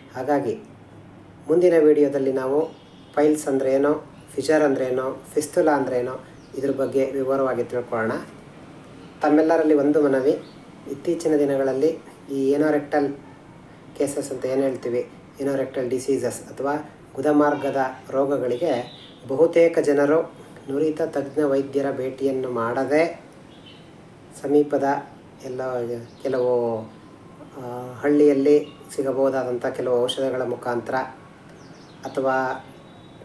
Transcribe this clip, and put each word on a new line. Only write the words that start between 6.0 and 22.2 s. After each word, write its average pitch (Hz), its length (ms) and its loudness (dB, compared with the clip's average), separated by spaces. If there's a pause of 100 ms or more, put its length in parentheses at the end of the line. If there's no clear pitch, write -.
ಇದ್ರ 135 120 -2
ಬಗ್ಗೆ 131 400 0
ವಿವರವಾಗಿ 131 540 -2
ತಿಳ್ಕೊಳ್ಳೋಣ. 120 540 -4 (1040)
ತಮ್ಮೆಲ್ಲರಲ್ಲಿ 156 520 4
ಒಂದು 147 280 4
ಮನವಿ, 135 400 2 (480)
ಇತ್ತೀಚಿನ 156 480 -2
ದಿನಗಳಲ್ಲಿ 139 600 0 (320)
ಈ 135 200 0
ಏನೋರೆಕ್ಟಲ್ 147 640 0 (840)
ಕೇಸಸ್ 139 320 -4
ಅಂತ 131 160 -6
ಏನು 131 160 0
ಹೇಳ್ತೀವಿ, 123 480 -4 (300)
ಏನೋರೆಕ್ಟಲ್ 135 480 -4
ಡಿಸೀಸಸ್ 123 540 -4
ಅಥವಾ 143 480 -6 (240)
ಗುದಮಾರ್ಗದ 143 640 2 (340)
ರೋಗಗಳಿಗೆ 135 920 -2 (260)
ಬಹುತೇಕ 165 500 4
ಜನರು 147 640 2 (280)
ನುರಿತ 156 320 -2
ತಜ್ಞ 147 400 -4
ವೈದ್ಯರ 135 480 0
ಭೇಟಿಯನ್ನು 131 600 -4